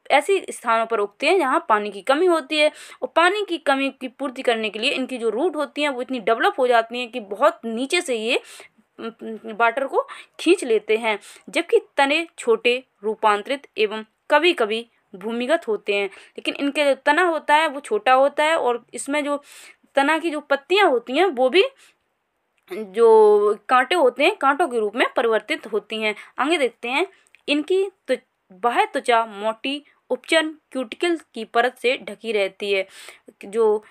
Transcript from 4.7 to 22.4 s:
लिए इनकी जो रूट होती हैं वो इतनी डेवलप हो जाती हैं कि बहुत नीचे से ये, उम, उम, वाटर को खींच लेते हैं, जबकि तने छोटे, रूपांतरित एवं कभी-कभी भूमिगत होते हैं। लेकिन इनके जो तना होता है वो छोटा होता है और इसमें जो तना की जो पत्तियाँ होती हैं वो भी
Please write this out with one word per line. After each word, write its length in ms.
लिए 120
इनकी 260
जो 120
रूट 260
होती 260
हैं 80
वो 120
इतनी 180
डेवलप 400
हो 80
जाती 320
हैं 120
कि 80
बहुत 460
नीचे 360
से 140
ये, 260
उम, 80
उम, 460
वाटर 340
को 200
खींच 240
लेते 340
हैं, 220
जबकि 320
तने 300
छोटे, 460
रूपांतरित 640
एवं 280
कभी-कभी 580
भूमिगत 540
होते 280
हैं। 120
लेकिन 480
इनके 300
जो 100
तना 180
होता 320
है 120
वो 120
छोटा 340
होता 300
है 140
और 360
इसमें 300
जो 200
तना 220
की 120
जो 100
पत्तियाँ 500
होती 280
हैं 80
वो 240
भी 140